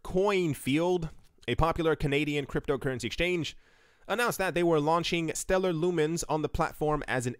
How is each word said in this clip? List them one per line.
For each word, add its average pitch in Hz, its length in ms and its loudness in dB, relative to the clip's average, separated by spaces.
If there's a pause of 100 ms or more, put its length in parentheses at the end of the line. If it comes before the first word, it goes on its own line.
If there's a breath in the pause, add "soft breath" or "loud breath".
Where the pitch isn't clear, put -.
Coinfield, 175 1040 0 (380)
a 120 80 0
popular 160 400 2
Canadian 147 500 0
cryptocurrency 131 600 -4
exchange, 170 520 -2 (500 soft breath)
announced 220 300 0
that 185 160 0
they 175 80 2
were 170 180 4
launching 165 540 0
Stellar 190 400 0
Lumens 165 560 0
on 156 140 0
the 143 60 -2
platform 151 580 -2
as 123 180 0
an 123 140 -4